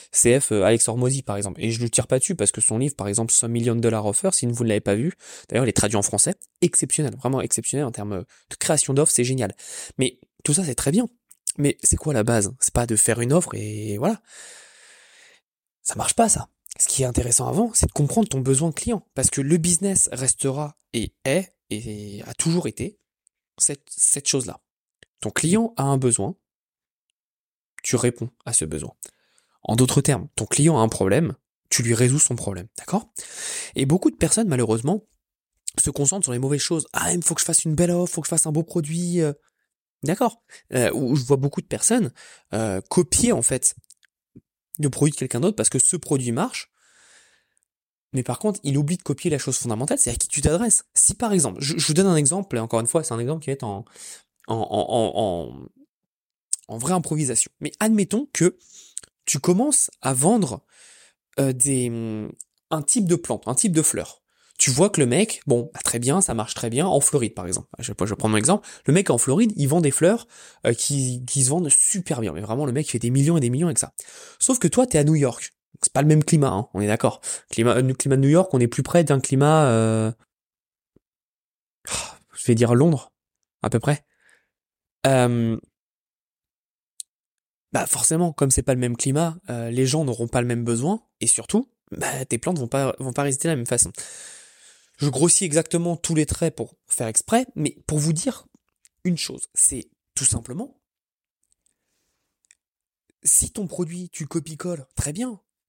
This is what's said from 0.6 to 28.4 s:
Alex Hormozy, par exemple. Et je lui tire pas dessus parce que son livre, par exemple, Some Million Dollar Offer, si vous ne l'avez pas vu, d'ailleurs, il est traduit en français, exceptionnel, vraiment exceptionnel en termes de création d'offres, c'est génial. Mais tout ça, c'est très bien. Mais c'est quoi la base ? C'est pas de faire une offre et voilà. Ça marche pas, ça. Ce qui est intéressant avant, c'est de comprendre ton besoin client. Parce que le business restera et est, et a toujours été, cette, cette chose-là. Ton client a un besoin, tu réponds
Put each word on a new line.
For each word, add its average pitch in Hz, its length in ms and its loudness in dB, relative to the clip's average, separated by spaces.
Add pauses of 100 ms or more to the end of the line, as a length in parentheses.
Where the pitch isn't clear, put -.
Alex 113 240 4
Hormozy, 123 360 0
par 104 120 -4
exemple. 101 260 -8
Et 113 100 -2
je 117 100 -4
lui 117 100 -4
tire 120 160 0
pas 131 120 2
dessus 175 160 -2
parce - 180 0
que 110 80 -6
son 110 160 0
livre, 139 180 -2
par 101 140 -6
exemple, 117 240 0
Some 117 180 2
Million 117 240 0
Dollar 110 300 2
Offer, 104 260 0
si - 140 0
vous 120 180 -2
ne 113 60 2
l'avez 101 100 2
pas 101 160 0
vu, 139 160 -2 (380)
d'ailleurs, 127 160 0
il 113 40 0
est - 40 0
traduit 104 240 0
en 104 60 0
français, 110 320 0 (260)
exceptionnel, 147 560 0
vraiment 131 240 -2
exceptionnel 135 440 -2
en 113 60 -4
termes 104 300 -6
de - 340 -18
création - 380 0
d'offres, 147 180 4
c'est 123 140 2
génial. 120 280 -2 (440)
Mais - 240 -2 (240)
tout 151 80 2
ça, 190 100 4
c'est 143 120 -4
très - 160 -2
bien. 226 180 2 (480)
Mais 143 260 0
c'est - 140 2
quoi 151 160 -4
la 107 100 2
base ? 110 380 0
C'est - 120 0
pas 120 120 2
de 113 100 -2
faire 113 240 2
une 123 140 0
offre 175 220 2
et 107 420 -6
voilà. 180 240 -2 (1600)
Ça - 120 -6
marche - 180 -2
pas, 226 160 4
ça. - 180 -2 (320)
Ce - 80 0
qui - 160 0
est - 20 0
intéressant 123 420 0
avant, 190 260 0
c'est - 120 2
de - 60 0
comprendre 151 380 0
ton 135 100 -4
besoin 135 320 0
client. 226 420 -6
Parce 131 160 0
que 139 120 -4
le 151 160 2
business 180 560 0
restera 135 680 -4 (140)
et 107 200 -4 (120)
est, 175 280 -2 (160)
et 104 560 -10
a 113 80 -14
toujours 165 320 0
été, 143 320 -8 (600)
cette, - 300 -2
cette - 400 -2
chose-là. 123 340 -4 (580)
Ton 107 100 -6
client 220 460 0
a 139 80 -2
un 139 140 2
besoin, 123 380 0 (1500)
tu - 140 0
réponds 123 340 -2 (140)